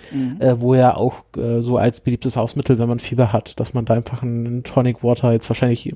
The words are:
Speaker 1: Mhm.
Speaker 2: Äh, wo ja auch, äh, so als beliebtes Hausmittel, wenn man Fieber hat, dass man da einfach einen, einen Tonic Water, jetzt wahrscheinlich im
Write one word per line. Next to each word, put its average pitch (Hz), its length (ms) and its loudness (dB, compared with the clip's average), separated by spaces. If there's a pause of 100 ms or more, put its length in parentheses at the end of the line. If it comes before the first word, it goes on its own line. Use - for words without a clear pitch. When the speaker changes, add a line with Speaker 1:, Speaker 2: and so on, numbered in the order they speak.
(120)
Speaker 1:
Mhm. 131 280 -4
Speaker 2:
Äh, 127 220 2
wo 127 140 2
ja 127 200 6
auch, 120 280 -4 (120)
äh, 117 260 -2
so 120 160 0
als 117 220 0
beliebtes 127 380 -2
Hausmittel, 123 420 0
wenn 117 100 0
man 117 100 -2
Fieber 120 340 0
hat, - 260 -4
dass - 140 -6
man 117 120 -2
da 117 100 2
einfach 117 280 -6
einen, 117 240 -4
einen 123 160 -6
Tonic 127 400 0
Water, 120 280 2
jetzt 113 180 0
wahrscheinlich 120 380 0
im - 80 -8